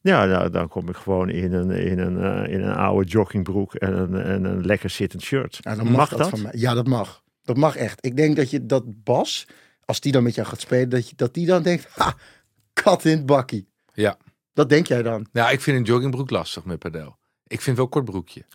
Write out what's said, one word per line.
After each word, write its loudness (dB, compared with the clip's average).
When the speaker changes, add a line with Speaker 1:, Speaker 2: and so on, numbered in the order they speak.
Speaker 1:
Ja, 4
nou, 2
dan -2
kom -8
ik -8
gewoon -2
in -2
een, 0
in -2
een, -2
eh, -6
in -2
een -2
oude 2
joggingbroek 0
en -2
een, -2
en -2
een -2
lekker 0
zittend -6
shirt. -4
Speaker 2:
Ja, -6
dan -4
mag 4
Speaker 1:
Mag 4
Speaker 2:
dat -6
Speaker 1:
dat? 0
Speaker 2:
van -4
mij. -8
Ja, 0
dat 0
mag. -2
Dat -2
mag 2
echt. -6
Ik -4
denk 4
dat 0
je, -4
dat 0
Bas, 0
als -4
die -2
dan 6
met 0
jou -4
gaat -10
spelen, 0
dat -2
je, -20
dat -2
die -4
dan 4
denkt, 0
"Ha, 0
kat 4
in 6
het -4
bakkie." 0
Speaker 3:
Ja. 0
Speaker 2:
Dat 2
denk 6
jij 0
dan? -4
Speaker 3:
Ja, 2
ik 0
vind 2
een 0
joggingbroek 0
lastig -4
met -8
padel. -12
Ik -8
vind 0
wel 2
kort -2
broekje. -10